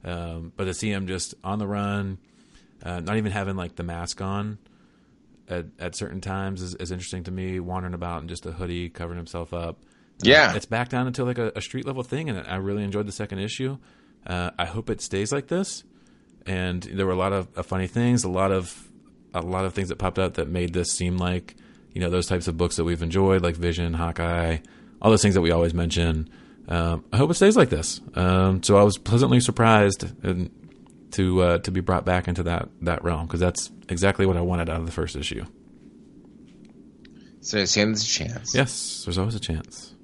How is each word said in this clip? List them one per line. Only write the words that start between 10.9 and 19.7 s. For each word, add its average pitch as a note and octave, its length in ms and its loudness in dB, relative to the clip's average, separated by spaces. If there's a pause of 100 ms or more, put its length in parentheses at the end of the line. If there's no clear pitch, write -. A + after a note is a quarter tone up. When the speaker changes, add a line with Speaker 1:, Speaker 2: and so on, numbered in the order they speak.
Speaker 1:
down B2+ 160 -2
into, B2 180 -4
like, B2 140 -2
a, A2+ 180 -2
a G#2+ 40 -6
street B2+ 260 -8
level C3 160 -6
thing, D3 280 -6
and F#2+ 160 -6
I F#2 100 -6
really G2+ 280 -4
enjoyed G2+ 220 -4
the G2+ 60 -10
second G2 280 -8
issue. C3 380 -6 (480)
Uh, F2+ 320 -4
I F2 80 -2
hope G#2 240 -8
it G2+ 100 -4
stays G2 320 -4
like C#3 160 -4
this. F#3 340 -4 (640)
And F#2 360 -2
there F#2+ 220 -4
were F#2 80 2
a F2+ 40 0
lot F#2+ 160 0
of, F#2+ 240 -2
uh, F2+ 60 -6
funny F#2 240 -2
things, A#2+ 380 2
a F#2 60 -2
lot F#2+ 220 2
of, F#2 360 -4 (460)
a F2 80 -2
lot F#2 220 -2
of F#2 100 -2